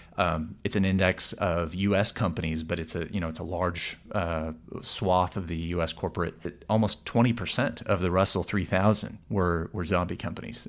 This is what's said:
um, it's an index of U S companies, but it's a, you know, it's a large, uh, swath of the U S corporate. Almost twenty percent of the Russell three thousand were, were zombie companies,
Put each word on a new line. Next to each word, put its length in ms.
um, 440
it's 140
an 80
index 500
of 400
U 220
S 160
companies, 500
but 160
it's 160
a, 160
you 80
know, 100
it's 100
a 60
large, 520
uh, 420
swath 560
of 100
the 80
U 240
S 140
corporate. 720
Almost 380
twenty 260
percent 540
of 140
the 100
Russell 320
three 240
thousand 500
were, 420
were 140
zombie 300
companies, 520